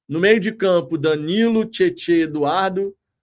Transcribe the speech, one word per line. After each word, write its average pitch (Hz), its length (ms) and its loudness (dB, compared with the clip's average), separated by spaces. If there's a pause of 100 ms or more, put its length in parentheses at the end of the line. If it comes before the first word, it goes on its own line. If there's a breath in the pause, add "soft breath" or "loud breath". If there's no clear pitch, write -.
No 147 120 -4
meio 214 200 4
de 202 120 -4
campo, 175 460 0
Danilo, 175 680 0
Tietê, 175 560 0
Eduardo, 180 720 -2 (280)